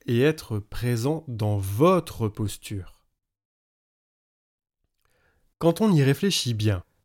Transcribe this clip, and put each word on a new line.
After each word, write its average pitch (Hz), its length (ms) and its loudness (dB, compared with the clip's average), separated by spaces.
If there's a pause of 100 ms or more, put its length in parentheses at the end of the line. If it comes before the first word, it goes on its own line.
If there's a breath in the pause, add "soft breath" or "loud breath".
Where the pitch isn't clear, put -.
et 120 140 0
être 143 400 -2
présent 123 680 -4
dans 107 320 -2
votre 117 680 0
posture. - 720 -10 (2500)
Quand 170 220 2
on 214 120 4
y 147 120 6
réfléchit 139 500 0
bien, 107 300 0 (200)